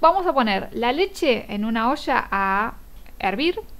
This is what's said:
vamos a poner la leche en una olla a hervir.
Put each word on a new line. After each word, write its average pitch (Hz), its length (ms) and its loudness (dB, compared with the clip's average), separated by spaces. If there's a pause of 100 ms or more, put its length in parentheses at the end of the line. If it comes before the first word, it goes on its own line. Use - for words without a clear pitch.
vamos 339 240 6
a 339 80 2
poner 220 380 2
la 233 220 0
leche 320 540 0
en 208 160 -4
una 226 280 0
olla 285 400 0
a 196 420 0 (460)
hervir. 262 400 0 (200)